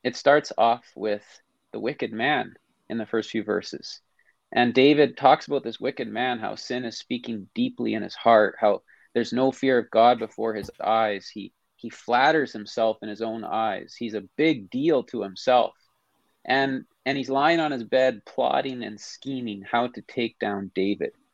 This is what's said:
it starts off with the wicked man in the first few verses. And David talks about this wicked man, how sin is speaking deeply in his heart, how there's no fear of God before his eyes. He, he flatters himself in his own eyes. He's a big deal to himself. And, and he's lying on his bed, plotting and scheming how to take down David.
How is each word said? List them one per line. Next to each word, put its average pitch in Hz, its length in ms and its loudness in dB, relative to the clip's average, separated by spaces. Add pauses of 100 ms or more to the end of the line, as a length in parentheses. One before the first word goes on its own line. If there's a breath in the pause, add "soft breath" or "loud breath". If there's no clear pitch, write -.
it 123 120 -2
starts 147 440 4
off 117 260 2 (100)
with 104 280 -4 (500)
the 110 60 -8
wicked 117 340 -6
man 127 400 -2 (340)
in 113 120 -6
the 107 80 -8
first 110 240 -4
few 107 120 -4
verses. - 560 -6 (520)
And 120 240 0
David 139 420 6
talks 139 300 4
about 143 160 -4
this 117 160 -10
wicked 120 280 -6
man, 120 300 -4
how 104 160 -8
sin 123 320 -8
is 113 140 -10
speaking 120 560 -8
deeply 120 400 -2
in 107 80 -4
his 98 100 -10
heart, 107 460 6
how 104 240 2 (320 soft breath)
there's 117 180 -2
no 131 180 2
fear 135 280 2
of - 100 -4
God 117 300 6
before 110 340 -6
his 104 160 -8 (100)
eyes. 107 540 0
He, 98 180 -12 (260)
he 113 120 -12
flatters 135 640 2
himself 110 480 -2
in 110 80 -10
his 104 140 -8
own 113 200 -6
eyes. 104 540 -4
He's 110 160 -8
a 101 240 -8
big 147 320 0
deal 139 360 0
to 110 180 -8
himself. 113 500 2 (720)
And, 135 400 -2 (220)
and 139 100 -2
he's 123 100 -6
lying 147 320 2
on 151 120 -2
his 120 120 -6
bed, 127 400 2
plotting 135 600 -2
and 107 180 -12
scheming 117 640 -8
how 120 240 0
to 117 160 -12
take - 340 -4
down 98 380 -4
David. 95 380 -2 (200)